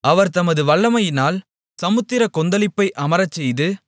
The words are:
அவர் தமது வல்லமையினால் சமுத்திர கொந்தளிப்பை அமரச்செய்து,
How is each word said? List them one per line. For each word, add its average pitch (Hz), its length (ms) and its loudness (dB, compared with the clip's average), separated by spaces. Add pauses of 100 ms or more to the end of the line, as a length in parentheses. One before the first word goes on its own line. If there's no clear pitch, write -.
அவர் 175 300 2
தமது 165 340 0
வல்லமையினால் 175 760 0 (380)
சமுத்திர 226 580 0
கொந்தளிப்பை 196 600 0
அமரச்செய்து, 156 800 -2 (140)